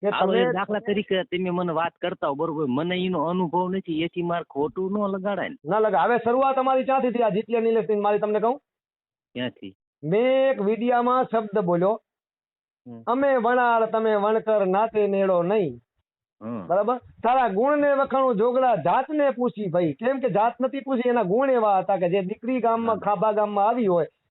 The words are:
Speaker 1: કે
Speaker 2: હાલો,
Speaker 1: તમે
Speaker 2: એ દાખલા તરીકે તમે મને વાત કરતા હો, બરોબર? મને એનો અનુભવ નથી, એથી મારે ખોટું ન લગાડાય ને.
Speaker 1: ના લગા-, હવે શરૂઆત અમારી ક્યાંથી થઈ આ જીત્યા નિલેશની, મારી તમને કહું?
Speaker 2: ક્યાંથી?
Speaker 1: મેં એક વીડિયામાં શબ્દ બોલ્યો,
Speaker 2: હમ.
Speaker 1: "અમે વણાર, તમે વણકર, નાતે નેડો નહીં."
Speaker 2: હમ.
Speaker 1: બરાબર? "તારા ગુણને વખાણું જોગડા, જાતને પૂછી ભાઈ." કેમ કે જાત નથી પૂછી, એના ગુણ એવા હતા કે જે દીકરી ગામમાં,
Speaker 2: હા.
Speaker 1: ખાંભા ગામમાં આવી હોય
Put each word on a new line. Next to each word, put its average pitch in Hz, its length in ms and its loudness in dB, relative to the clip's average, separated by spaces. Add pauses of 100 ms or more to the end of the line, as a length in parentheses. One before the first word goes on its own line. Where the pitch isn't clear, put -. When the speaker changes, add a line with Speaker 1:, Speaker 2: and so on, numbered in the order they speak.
Speaker 1:
કે 196 80 -2
Speaker 2:
હાલો, 190 220 2
Speaker 1:
તમે - 100 4
Speaker 2:
એ 247 100 2
દાખલા 202 280 -4
તરીકે 196 440 -2
તમે 185 260 -4
મને 175 240 -2
વાત 165 180 -2
કરતા 175 360 -6
હો, 143 80 -2
બરોબર? 156 300 -4
મને 170 400 -2
એનો 180 180 -2
અનુભવ 180 460 -2
નથી, 175 340 -4
એથી 175 180 -6
મારે 170 280 -4
ખોટું 156 420 -4
ન 202 200 -2
લગાડાય 190 380 -4
ને. - 60 -12 (100)
Speaker 1:
ના 185 140 0
લગા-, 196 240 2
હવે 233 140 2
શરૂઆત 262 380 0
અમારી 262 280 0
ક્યાંથી 254 280 0
થઈ 240 80 -2
આ 226 100 2
જીત્યા 220 320 -2
નિલેશની, 226 340 0
મારી 208 240 0
તમને 208 200 0
કહું? 233 200 0 (720)
Speaker 2:
ક્યાંથી? 113 420 -10 (280)
Speaker 1:
મેં 254 460 2
એક 208 120 -2
વીડિયામાં 240 640 0
શબ્દ 214 340 -2
બોલ્યો, 185 420 0 (840)
Speaker 2:
હમ. - 200 -18
Speaker 1:
"અમે 269 280 2
વણાર, 240 500 2
તમે 220 300 0
વણકર, 214 500 0
નાતે 208 420 2
નેડો 196 360 2
નહીં." 175 380 -2 (600)
Speaker 2:
હમ. 113 260 -10
Speaker 1:
બરાબર? 208 300 0
"તારા 247 500 -2
ગુણને 285 460 2
વખાણું 269 420 2
જોગડા, 247 400 2
જાતને 262 560 0
પૂછી 226 380 -4
ભાઈ." 165 240 0
કેમ 254 260 -2
કે 254 100 -2
જાત 214 320 2
નથી 262 180 -2
પૂછી, 247 300 -2
એના 233 140 2
ગુણ 226 260 2
એવા 220 300 2
હતા 190 180 0
કે 175 120 0
જે 196 120 2
દીકરી 226 380 -4
ગામમાં, 226 360 0
Speaker 2:
હા. 185 40 -4
Speaker 1:
ખાંભા 208 320 0
ગામમાં 208 360 2
આવી 240 180 0
હોય 175 220 2 (240)